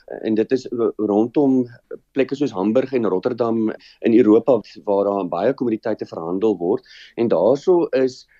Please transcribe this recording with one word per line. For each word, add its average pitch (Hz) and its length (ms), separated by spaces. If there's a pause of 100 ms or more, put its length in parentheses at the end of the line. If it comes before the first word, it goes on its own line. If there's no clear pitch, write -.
eh, - 200
en 110 80
dit 107 180
is 127 180
ro-, 117 260
rondom 120 720 (460)
plekke 135 220
soos 135 180
Hamburg 110 400
en 120 140
Rotterdam 113 640 (300)
in 113 160
Europa 113 440 (240)
waar 101 200
daar 98 240
baie 92 260
kommoditeite 110 520
verhandel 95 500
word. 87 260 (340)
En 117 120
daarso 139 560
is 131 420 (140)